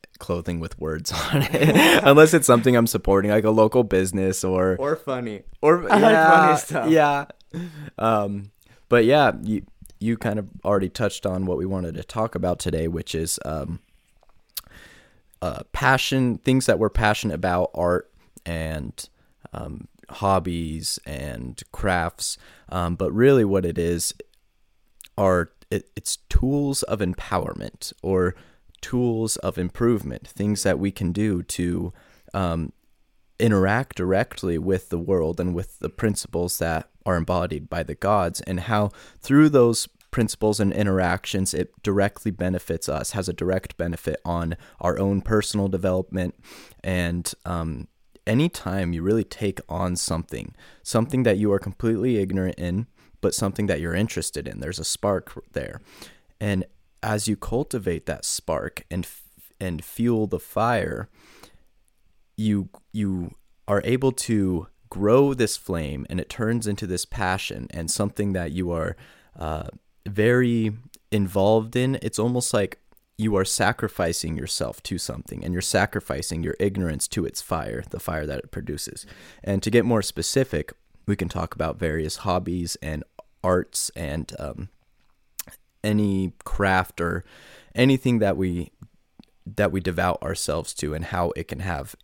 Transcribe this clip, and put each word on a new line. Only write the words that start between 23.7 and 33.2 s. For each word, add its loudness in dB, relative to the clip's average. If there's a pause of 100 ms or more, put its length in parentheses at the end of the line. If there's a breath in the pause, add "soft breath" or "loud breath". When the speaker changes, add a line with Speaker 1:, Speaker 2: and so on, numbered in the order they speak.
Speaker 1:
is -2 (1040)
are, 4 (200)
it, -4
it's -6 (100)
tools 2
of -2
empowerment -4 (100)
or 0 (460 soft breath)
tools -2
of -4
improvement, 0
things -2
that 2
we 0
can -2
do 0
to, -4 (420 soft breath)
um, -2 (640)